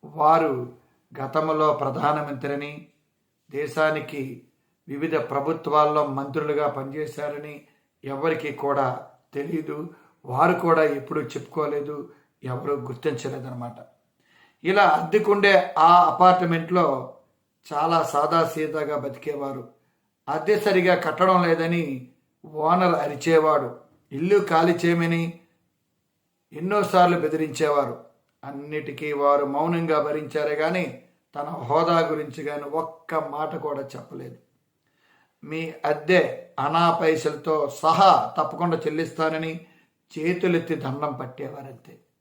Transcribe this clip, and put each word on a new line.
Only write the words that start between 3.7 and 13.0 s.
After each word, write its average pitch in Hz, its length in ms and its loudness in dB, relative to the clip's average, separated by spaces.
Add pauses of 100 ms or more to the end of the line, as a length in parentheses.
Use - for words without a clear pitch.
వివిధ 151 280 -4
ప్రభుత్వాల్లో 151 920 0
మంత్రులుగా 143 640 -4
పనిచేశారని 147 920 -10 (420)
ఎవరికీ 147 480 -4
కూడా 135 540 -2 (280)
తెలియదు. 151 540 -6 (360)
వారు 143 280 2
కూడా 165 300 2
ఎప్పుడూ 143 380 -2
చెప్పుకోలేదు, 143 920 -6 (320)
ఎవరూ 131 320 -4
గుర్తించలేదన్నమాట. 123 1000 -8 (920)